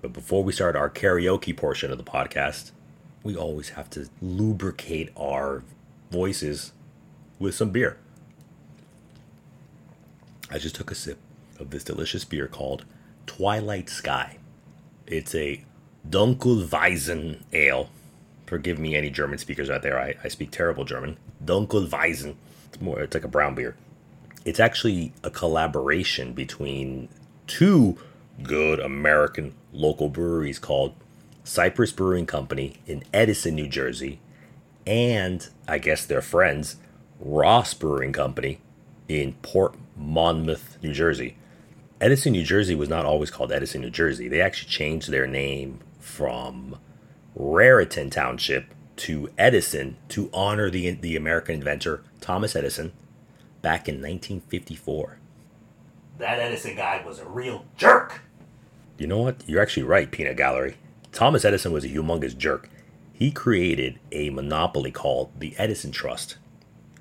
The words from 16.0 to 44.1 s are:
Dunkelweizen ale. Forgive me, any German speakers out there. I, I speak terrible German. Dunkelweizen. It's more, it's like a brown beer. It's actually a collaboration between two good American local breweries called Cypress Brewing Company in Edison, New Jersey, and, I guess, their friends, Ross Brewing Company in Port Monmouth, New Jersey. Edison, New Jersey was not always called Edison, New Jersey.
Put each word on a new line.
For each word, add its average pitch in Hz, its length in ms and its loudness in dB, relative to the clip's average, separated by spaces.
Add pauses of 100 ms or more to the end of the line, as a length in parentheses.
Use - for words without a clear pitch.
Dunkelweizen 85 1300 2 (100)
ale. 69 380 2 (560)
Forgive 82 320 -4
me, 78 160 -2
any 73 160 0
German 71 280 -4
speakers 69 300 -6
out 69 140 -4
there. 67 160 0
I, 67 240 -4
I - 60 -8
speak - 240 -10
terrible 78 320 -2
German. 67 320 -8 (280)
Dunkelweizen. 80 920 0 (320)
It's - 120 -18
more, 78 200 -4
it's - 140 -6
like 80 100 -2
a - 40 -8
brown 71 280 2
beer. - 180 -6 (680)
It's - 160 -2
actually 104 520 2 (120)
a - 60 -6
collaboration 76 1040 0
between 67 720 -8 (400)
two 151 500 6 (460)
good 78 340 2
American 73 760 2 (200)
local 76 360 2
breweries 78 520 -2
called 67 340 0 (480)
Cypress 92 480 2
Brewing 92 340 0
Company 69 520 -4 (100)
in 73 160 -8 (100)
Edison, 98 440 4
New 73 100 -2
Jersey, 65 540 -6 (640)
and, 101 640 2 (180)
I 78 120 -2
guess, 76 280 0
their 67 160 0
friends, 76 540 2 (420)
Ross 76 560 6
Brewing 69 380 0
Company 67 480 -2 (480)
in 71 240 0 (100)
Port - 320 2 (220)
Monmouth, 80 880 0
New 76 80 -2
Jersey. 69 440 0 (640)
Edison, 135 300 6
New 90 140 4
Jersey 92 320 4
was 73 120 0
not 80 160 0
always 76 240 2
called 67 220 -4
Edison, 67 300 -2
New 60 100 -8
Jersey. 65 380 0